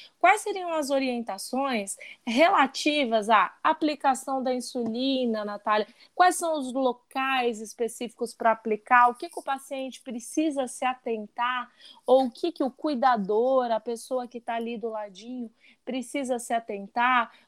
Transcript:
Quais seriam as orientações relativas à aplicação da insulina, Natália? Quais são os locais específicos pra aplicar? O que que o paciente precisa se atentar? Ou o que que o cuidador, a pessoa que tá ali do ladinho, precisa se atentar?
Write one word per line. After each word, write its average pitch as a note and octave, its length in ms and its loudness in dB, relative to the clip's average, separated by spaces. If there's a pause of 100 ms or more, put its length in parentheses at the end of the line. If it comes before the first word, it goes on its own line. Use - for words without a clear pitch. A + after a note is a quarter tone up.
(200)
Quais G4+ 220 6
seriam F#4 320 -6
as D4+ 160 -2
orientações B3 1080 -2 (280)
relativas C4+ 1040 2
à G3+ 240 4 (100)
aplicação C#4 800 0
da B3+ 100 -2
insulina, A#3+ 880 -2
Natália? G#3 440 -2 (260)
Quais F4+ 220 4
são E4 240 -2
os B3+ 120 -6
locais B3+ 920 -2
específicos A3+ 720 -8
pra - 180 4
aplicar? A#3 580 4
O A#3+ 60 0
que F4 140 -12
que - 100 -12
o - 40 -12
paciente C4+ 580 -8
precisa C4+ 640 -2
se - 180 -6
atentar? A#3+ 840 -4 (360)
Ou C4 200 6
o A#3+ 60 -4
que E4+ 200 -4
que D#4+ 120 -4
o B3+ 80 -2
cuidador, B3 1000 2
a A3 80 0
pessoa A#3+ 480 -6
que A#3+ 120 -14
tá A#3 160 -6
ali A#3 220 -6
do A3+ 120 -8
ladinho, A3 600 -12 (360)
precisa B3+ 520 -4
se A#3+ 160 -6
atentar? A#3 800 -2 (160)